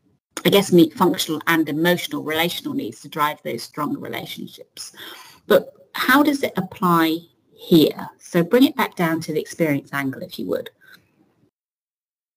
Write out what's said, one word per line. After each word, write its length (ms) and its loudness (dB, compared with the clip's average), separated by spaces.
I 40 2
guess, 240 4
meet 220 6
functional 520 0
and 220 2
emotional 560 -2
relational 500 -4
needs 280 -8
to 60 -20
drive 360 -4
those 180 -8
stronger 380 -8
relationships. 960 -14
But 260 2
how 320 4
does 180 0
it 140 -4
apply 600 0
here? 540 2
So 240 -2
bring 220 4
it 100 2
back 220 -4
down 240 -2
to 120 -8
the 80 -2
experience 520 -4
angle, 300 -4
if 180 -12
you 60 -8
would. 240 -6